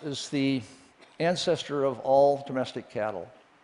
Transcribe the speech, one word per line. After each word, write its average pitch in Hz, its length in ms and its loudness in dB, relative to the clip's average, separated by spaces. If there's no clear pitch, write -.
is 143 240 -8
the 135 340 0
ancestor 156 640 0
of 127 140 -2
all 139 460 4
domestic 127 440 -6
cattle. 104 360 -4